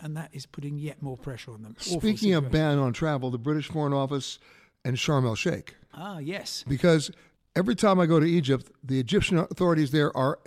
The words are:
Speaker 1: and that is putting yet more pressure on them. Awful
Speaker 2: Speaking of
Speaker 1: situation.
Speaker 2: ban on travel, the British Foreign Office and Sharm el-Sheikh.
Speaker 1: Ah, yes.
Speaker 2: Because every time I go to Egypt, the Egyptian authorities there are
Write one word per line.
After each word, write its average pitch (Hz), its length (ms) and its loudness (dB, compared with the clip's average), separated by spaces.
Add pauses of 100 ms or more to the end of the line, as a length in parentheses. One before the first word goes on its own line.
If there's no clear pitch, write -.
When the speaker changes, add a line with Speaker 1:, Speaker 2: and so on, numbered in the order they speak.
Speaker 1:
and 151 160 -8
that 156 160 -10
is 135 140 -14
putting 147 320 -10
yet 147 240 -10
more 131 160 -8
pressure 131 340 -12
on 110 100 -16
them. 110 180 -18
Awful 175 200 -4
Speaker 2:
Speaking 214 320 2
of 151 120 2
Speaker 1:
situation. 123 80 -4
Speaker 2:
ban 156 260 2
on 127 160 0
travel, 139 360 -2
the 123 80 -6
British 147 300 -2
Foreign 147 240 -2
Office 135 460 -2 (480)
and 117 100 -2
Sharm 135 300 2
el-Sheikh. - 480 -4 (180)
Speaker 1:
Ah, 180 260 -12
yes. 160 480 -10
Speaker 2:
Because 147 440 4 (440)
every 202 200 0
time 190 260 4
I 170 60 4
go 160 140 6
to 156 60 4
Egypt, 139 440 2 (120)
the 131 160 -2
Egyptian 170 380 2
authorities 160 540 2
there 147 260 2
are 131 300 0